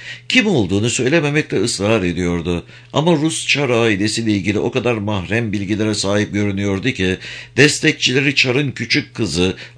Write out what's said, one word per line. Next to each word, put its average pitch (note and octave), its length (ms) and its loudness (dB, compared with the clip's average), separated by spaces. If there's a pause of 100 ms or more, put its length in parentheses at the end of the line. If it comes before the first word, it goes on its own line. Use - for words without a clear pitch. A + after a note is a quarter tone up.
(280)
Kim B3+ 180 4
olduğunu G#2+ 440 2
söylememekte C#3+ 720 0
ısrar G#2 400 0
ediyordu. F2 640 -2 (280)
Ama D#3 240 2
Rus D#3+ 300 -2
Çar C3+ 240 0
ailesiyle A2+ 640 2
ilgili G2+ 260 0
o F2 120 0
kadar A#2+ 240 -2
mahrem G#2 580 -2
bilgilere G#2 420 -2
sahip G#2 380 0
görünüyordu G2+ 580 -2
ki, F#2 260 0 (400)
destekçileri C#3+ 800 2
Çar'ın C3+ 360 0
küçük - 440 -4
kızı, F#2 420 0 (220)